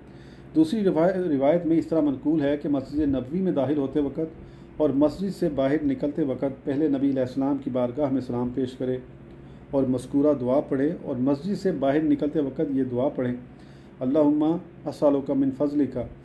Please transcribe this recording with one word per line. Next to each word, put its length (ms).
दूसरी 280
रिवाय-, 300
रिवायत 360
में 120
इस 140
तरह 120
मनकूल 380
है 160
कि 120
मस्जिद 420
नबवी 300
में 140
दाखिल 240
होते 220
वक़्त 800
और 140
मस्जिद 380
से 180
बाहर 340
निकलते 400
वक़्त 420
पहले 220
नबी 220
अलैहिस्सलाम 480
की 120
बारगाह 400
में 120
सलाम 280
पेश 240
करे 260
और 140
मज़कूरा 460
दुआ 320
पढ़े 240
और 160
मस्जिद 360
से 220
बाहर 260
निकलते 380
वक़्त 300
ये 140
दुआ 240
पढ़ें, 240
"अल्लाहुम्मा 480
अस्सलुका 480
मिन 180
फ़ज़लिका।" 560